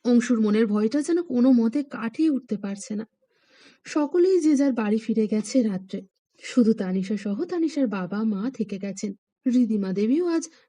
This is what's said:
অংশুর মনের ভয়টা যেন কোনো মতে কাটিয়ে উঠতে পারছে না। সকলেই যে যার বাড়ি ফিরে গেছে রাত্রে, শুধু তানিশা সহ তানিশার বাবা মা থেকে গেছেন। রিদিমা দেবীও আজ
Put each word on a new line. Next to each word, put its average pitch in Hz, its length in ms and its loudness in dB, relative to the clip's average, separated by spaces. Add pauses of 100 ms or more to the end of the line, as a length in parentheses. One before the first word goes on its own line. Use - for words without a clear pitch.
অংশুর 240 380 4
মনের 214 260 4
ভয়টা 214 340 0
যেন 339 220 0
কোনো 254 280 2
মতে 233 320 2
কাটিয়ে 247 460 -2
উঠতে 247 280 -4
পারছে 202 380 -10
না। 220 120 -8 (800)
সকলেই 349 540 2
যে 302 160 4
যার 277 180 2
বাড়ি 220 240 0
ফিরে 220 300 0
গেছে 220 360 0
রাত্রে, 190 380 -6 (400)
শুধু 226 320 2
তানিশা 190 440 -2
সহ 208 280 -4
তানিশার 320 420 -2
বাবা 196 360 -4
মা 214 340 -2
থেকে 202 220 -6
গেছেন। 196 340 -8 (340)
রিদিমা 220 460 0
দেবীও 247 340 0
আজ 330 220 -2 (200)